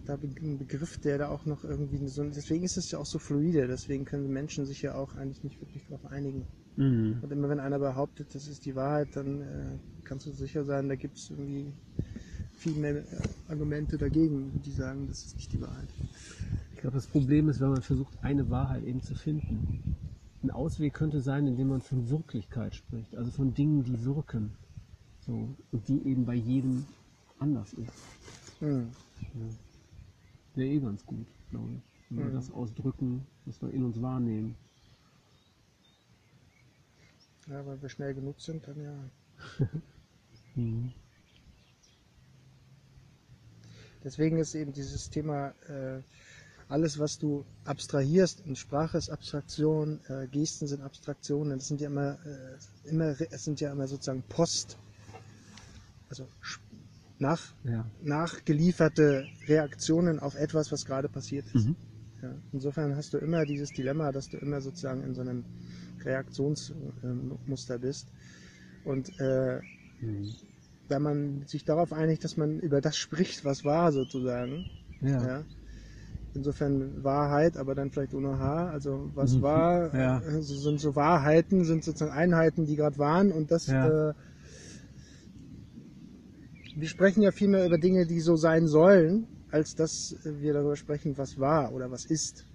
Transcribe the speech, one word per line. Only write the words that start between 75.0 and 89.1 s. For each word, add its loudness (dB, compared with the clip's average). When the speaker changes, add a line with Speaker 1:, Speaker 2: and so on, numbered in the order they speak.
Speaker 2:
Ja. 2
Speaker 1:
Ja. -4
Insofern 0
Wahrheit, 4
aber -2
dann -2
vielleicht -4
ohne -2
H, 0
also -4
was 6
Speaker 2:
Mhm. 8
Speaker 1:
war, 6
Speaker 2:
Ja. 4
Speaker 1:
äh, -2
so, -4
sind 2
so 0
Wahrheiten, 6
sind 2
sozusagen -2
Einheiten, 6
die 2
gerade 2
waren 6
und 0
das, 4
Speaker 2:
Ja. 4
Speaker 1:
äh, -8
wir -2
sprechen 6
ja 8
viel 4
mehr 8
über 6
Dinge, 6
die 2
so 8
sein 6
sollen, 10